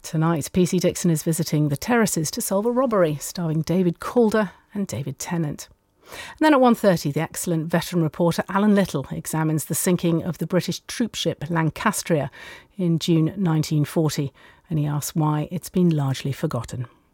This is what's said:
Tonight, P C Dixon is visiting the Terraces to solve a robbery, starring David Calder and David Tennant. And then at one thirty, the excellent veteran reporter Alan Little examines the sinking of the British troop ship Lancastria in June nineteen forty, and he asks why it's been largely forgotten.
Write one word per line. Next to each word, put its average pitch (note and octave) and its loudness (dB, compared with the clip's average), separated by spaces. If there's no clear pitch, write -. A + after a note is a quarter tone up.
Tonight, D#3+ -2
P F#3 4
C F#3 0
Dixon F3 2
is D#3 2
visiting D#3 0
the C#3+ -2
Terraces A3 0
to A#3 -6
solve G3+ -2
a A#3+ 2
robbery, G#3+ 2
starring D#3+ -4
David F3 0
Calder G#3+ 2
and G3+ -4
David C#3 -8
Tennant. E3 -4
And - -12
then D#4 6
at C4+ 6
one B3 6
thirty, F3 2
the D3 -2
excellent D#3+ -4
veteran E3+ 0
reporter E3 0
Alan G3+ 4
Little E3+ 0
examines D#3 -2
the D#3+ -6
sinking E3+ 0
of F3+ -6
the E3 -6
British F3 -2
troop - -6
ship - -4
Lancastria D#3+ 0
in E3+ 0
June D#3+ 2
nineteen D#3 2
forty, D3+ -2
and D#3+ -2
he C#3+ 0
asks D3 -4
why D3+ 0
it's - -8
been F3+ 4
largely C#3 0
forgotten. B2 -6